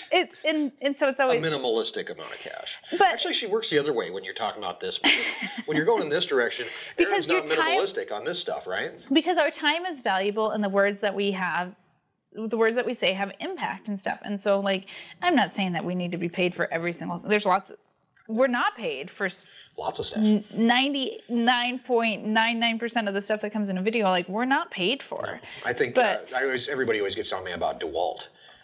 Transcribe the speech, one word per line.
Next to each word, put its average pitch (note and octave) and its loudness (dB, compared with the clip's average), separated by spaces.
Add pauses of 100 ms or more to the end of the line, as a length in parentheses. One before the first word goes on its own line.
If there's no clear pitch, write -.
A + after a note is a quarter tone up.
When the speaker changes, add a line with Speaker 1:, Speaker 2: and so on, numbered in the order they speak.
(120)
Speaker 1:
it's, - 2
and, D4+ 0 (100)
and C#4 0
so C#4+ 2
it's C4+ -2
Speaker 2:
A - 6
Speaker 1:
always B3 2
Speaker 2:
minimalistic B2 0
amount - -10
of - -12
cash. - -10 (160)
Speaker 1:
But F4+ 2
Speaker 2:
Actually, E4 -2
she A#3 -2
works G#3 0
the D3 4
other C#3+ 2
way F#2 -2
when F#2+ -8
you're F#2+ -10
talking G#2+ -6
about F2+ -6
this. F#2 -4
Because - 2 (400)
when D#3 0
you're D#3 2
going A3+ 4
in D#3 -2
this D3+ 2
direction, A#2+ 0 (300)
Speaker 1:
Because E4+ 2
Speaker 2:
Erin's D4+ 2
not D#3+ 4
Speaker 1:
your D#4+ 4
time E4 4
Speaker 2:
minimalistic - -2
on G#2+ -6
this E3+ -4
stuff, - -4
right? G#2 -4 (200)
Speaker 1:
Because D#4+ 4
our D#4 4
time D#4+ 0
is D4+ -6
valuable G3+ 0
and G#3 -2
the G3+ 0
words G3 2
that G3+ 0
we G3+ 0
have, F3+ -2 (600)
the A3 -4
words A3+ 6
that B3 0
we B3+ -2
say F#3 2
have G3 -4
impact C4 -6
and G3+ -4
stuff. - -4
And G3+ -6
so, G3 2
like, G3 -2 (360)
I'm F4 2
not G#3 4
saying F#3+ 0
that D#3 -2
we F3+ -2
need F3+ -2
to F3 -4
be E3+ -2
paid F3+ 0
for - 0
every E3+ 4
single, F3 -4
there's G#3 4
lots F#3+ 4
of, - -16 (520)
we're A3+ 4
not C#4 2
paid E3 -4
for G3+ -2
s-, - -4 (300)
Speaker 2:
Lots - -4
of - -4
stuff. - -4
Speaker 1:
n-, G#3+ 6
ninety-nine B3 2
point A3+ 0
nine A3+ 2
nine A3+ 0
percent A3+ -2
of G3 -2
the G3+ 0
stuff G#3+ -2
that G#3 -6
comes G#3 -2
in F#3 -2
a F#3 -2
video, A3 2
like, F3+ 2
we're G#3+ -2
not C#4 0
paid G3 -2
for. - -8
Speaker 2:
No. - -8 (260)
I B2 -2
think, A#2+ -2
Speaker 1:
But A3 2
Speaker 2:
uh, B2+ -4
I C3 0
always, C3 -2
everybody B2 0
always G2 -2
gets G#2 -6
on F#2 -4
me F2+ -6
about E2+ -4
DeWalt. E2 -4 (380)